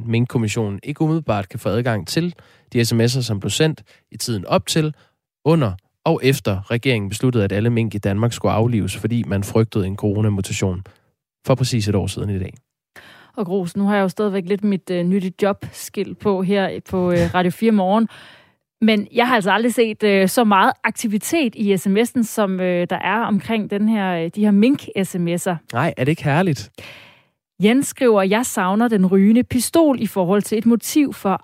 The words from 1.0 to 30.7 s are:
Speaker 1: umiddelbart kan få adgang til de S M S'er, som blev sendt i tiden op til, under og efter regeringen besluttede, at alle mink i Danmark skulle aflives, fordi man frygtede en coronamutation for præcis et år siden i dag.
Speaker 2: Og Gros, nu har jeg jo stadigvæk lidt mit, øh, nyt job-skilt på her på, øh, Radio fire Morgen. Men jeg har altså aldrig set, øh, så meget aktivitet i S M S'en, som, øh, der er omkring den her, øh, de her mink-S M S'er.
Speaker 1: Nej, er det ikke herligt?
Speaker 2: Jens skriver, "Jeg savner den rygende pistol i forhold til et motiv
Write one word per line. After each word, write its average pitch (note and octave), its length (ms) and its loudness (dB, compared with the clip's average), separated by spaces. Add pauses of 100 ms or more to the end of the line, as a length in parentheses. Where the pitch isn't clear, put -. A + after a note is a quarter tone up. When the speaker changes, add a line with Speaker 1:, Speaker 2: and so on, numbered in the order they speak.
Speaker 1:
umiddelbart D3+ 480 -2
kan - 100 -12
få - 100 -4
adgang A2 380 -2
til F3 280 -4 (380)
de A#2 120 2
S A2+ 80 -2
M A2+ 80 4
S'er, B2 200 2
som A2 180 -4
blev G#2+ 100 -4
sendt D#3 340 0 (280)
i - 60 -16
tiden G#2 280 -6
op F3 200 0
til, D#3 300 -2 (500)
under D3 260 2 (320)
og D#3+ 200 0
efter A2+ 480 0
regeringen A#2 380 0
besluttede, A#2+ 340 0
at F#2+ 80 -2
alle G#2+ 180 0
mink A2+ 260 0
i - 20 -6
Danmark G2+ 360 -2
skulle G2 180 -2
aflives, G#2+ 460 0
fordi A2+ 300 -2
man G2+ 160 -2
frygtede A2 440 0
en G2 80 -6
coronamutation G2 880 -2 (640)
for C3 80 2
præcis A#2+ 320 -2
et G2+ 80 0
år F#2+ 120 0
siden G#2 220 -6
i G2 100 -4
dag. F#2 140 -10 (840)
Speaker 2:
Og G#3+ 80 -4
Gros, F3+ 320 -4
nu G3+ 60 0
har G3+ 120 2
jeg G3+ 60 2
jo F#3+ 60 2
stadigvæk G3 380 -2
lidt G3 180 -2
mit, G3+ 280 -2
øh, F3 120 -2
nyt F#3 380 -2
job-skilt - 800 -6
på G3 220 0
her F#3+ 380 0 (100)
på, F3+ 220 0
øh, F3 60 2 (160)
Radio F3+ 180 2
fire A3+ 200 0
Morgen. G#3 360 2 (760)
Men G#3+ 320 2
jeg A#3 140 2
har B3+ 80 2
altså G3 160 2
aldrig A3+ 220 2
set, A3 300 0
øh, G3 240 4
så A#3+ 160 2
meget G#3 300 4 (100)
aktivitet A3+ 720 -2
i G3+ 220 2
S - 100 -6
M G3 100 2
S'en, A#3 260 0
som, F#3+ 360 -2
øh, F3+ 300 0
der F#3+ 60 -4
er G3 260 -2
omkring A3 480 -2
den G#3 200 0
her, F#3 340 0
øh, E3+ 120 -4
de G#3 60 -4
her G#3 100 4
mink-S G3+ 640 2
M F3 120 -2
S'er. F3 280 -2 (180)
Speaker 1:
Nej, C#3 240 0
er B2+ 60 -2
det C#3+ 80 2
ikke - 120 -4
herligt? D3+ 480 0 (920)
Speaker 2:
Jens B3 240 2
skriver, A3 340 2
"Jeg G3+ 240 0
savner G#3 420 0
den G3 180 2
rygende G3 380 4
pistol C#4+ 580 2
i G#3 60 0
forhold F#3+ 340 0
til G#3+ 160 -4
et A3+ 80 -2
motiv A#3 480 2